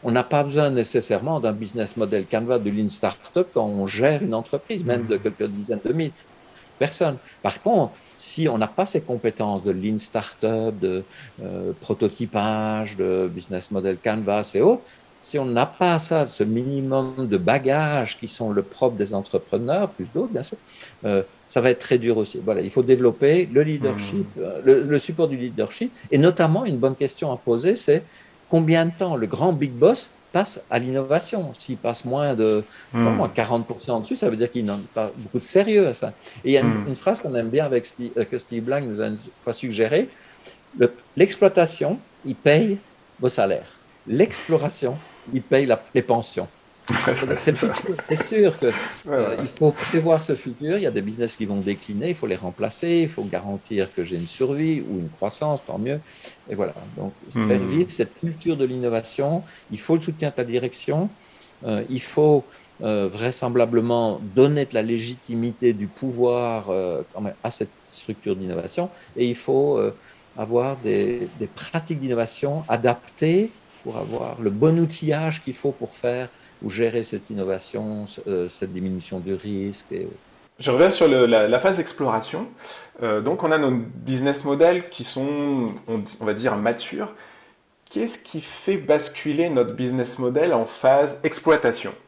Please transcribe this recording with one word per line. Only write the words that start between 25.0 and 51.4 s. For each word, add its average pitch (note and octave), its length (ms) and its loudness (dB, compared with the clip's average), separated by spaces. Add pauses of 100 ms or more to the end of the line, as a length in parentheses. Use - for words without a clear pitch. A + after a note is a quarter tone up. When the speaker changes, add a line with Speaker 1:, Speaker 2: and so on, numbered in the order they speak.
Speaker 1:
du C#3 80 -2
leadership, B2 540 -4 (200)
et C#3 80 4
notamment F3 460 4
une F3 120 0
bonne C3 200 2
question C#3 360 -4
à B2 40 -4
poser, B2+ 400 2
c'est D#3 260 2 (480)
combien E3 360 4
de E3+ 60 -2
temps E3+ 240 -2
le A2+ 100 -2
grand E3 260 0
big C#3 200 -2
boss D#3+ 380 4 (220)
passe - 280 -2 (100)
à A#2+ 80 2
l'innovation ? C3+ 800 -2
S'il C3 180 -8
passe A#2 280 -4
moins C#3 300 0
de, G#2+ 280 2 (300)
je A#2 60 -2
sais A#2 60 4
pas A2+ 60 6
Speaker 2:
Mhm. A2 60 2
Speaker 1:
moi, A2+ 180 0
quarante A#2 320 0
pour - 160 -10
cent A#2 180 -2
dessus, A2 160 -4
ça - 120 0
veut A2+ 80 0
dire A#2+ 140 0
qu'il A#2+ 140 -4
n'a G2+ 140 -2 (140)
pas G#2+ 240 -4
beaucoup A#2+ 220 -6
de - 60 -6
sérieux G3+ 440 4
à A#2 60 0
ça. A2 180 -6 (320)
Et C3 60 2
il - 20 6
y C3+ 60 8
a - 20 6
une, A#2+ 80 4
Speaker 2:
Mhm. G#2 200 0
Speaker 1:
une C3 80 -4
phrase A3 240 0
qu'on C#3+ 140 -6
aime A#2 140 0
bien C#3 160 2
avec B2 220 0
Steve, - 300 -12
euh, A2+ 80 2
que B2 140 -6
Steve A2+ 240 -6
Blank C3+ 220 -2
nous G#2+ 160 -6
a A2 60 -2
une G#2+ 120 -6 (240)
fois A#2+ 100 -4
suggérée, A#2+ 560 0 (680)
le, A#2+ 160 4 (240)
l'exploitation, F#3 840 2 (260)
il C3+ 100 -4
paye G3 440 4 (400)
vos B2 100 0
salaires. G2 420 0 (360)
L'exploration, D3 880 0 (360)
il C3 100 -2
paye C#3 240 2
la, A#2 160 2 (120)
les B2+ 80 4
pensions. A#2 500 -2
Speaker 2:
<laughs> - 40 -20 (320)
Ouais, - 280 0
Speaker 1:
C'est C3 120 -4
le - 80 0
Speaker 2:
c'est D#3 200 0
ça. G#3 180 0
Speaker 1:
futur. F#3 220 -4 (120)
C'est D#3 140 0
sûr G#3 380 4
que, C3+ 60 2
Speaker 2:
Ouais, A#2 60 2 (360)
Speaker 1:
euh, B2 220 0
Speaker 2:
ouais. A#2 100 -4
Speaker 1:
il B2 80 -4
faut D3+ 240 4
prévoir D#3+ 500 2
ce - 140 -2
futur. D3 400 -4
Il G3+ 80 -2
y - 20 2
a B2 60 0
des G#2+ 100 -2
business A2 320 -4
qui A2 100 -6